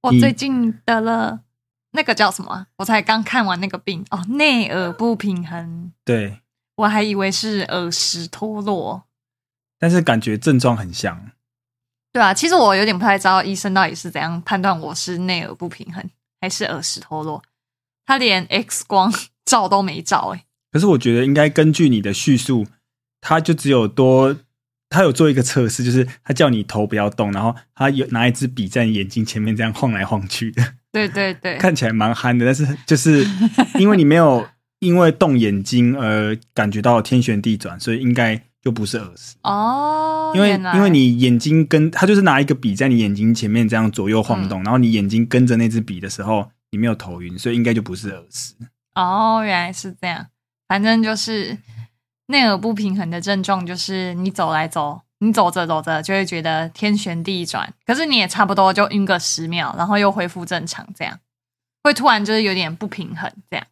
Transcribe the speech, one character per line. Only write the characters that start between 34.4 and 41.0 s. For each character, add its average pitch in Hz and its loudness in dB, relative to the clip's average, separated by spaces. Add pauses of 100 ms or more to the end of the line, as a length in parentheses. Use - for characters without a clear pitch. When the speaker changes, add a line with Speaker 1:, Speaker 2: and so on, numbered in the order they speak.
Speaker 2:
因 175 2
为 170 6
动 147 2
眼 101 2
睛 123 2
而 107 0 (180)
感 107 0
觉 107 -4
到 113 4
天 127 2
旋 113 0
地 110 0
转， 87 -12
所 117 -4
以 123 -2
应 123 0
该 113 0 (220)
就 127 0
不 113 -4
是 117 -6
耳 95 -8
石。 - -20
Speaker 1:
哦， 302 -2
Speaker 2:
因 190 2
为， 208 4
Speaker 1:
原 190 -2
来。 180 -2
Speaker 2:
因 196 4
为 202 4
你 131 4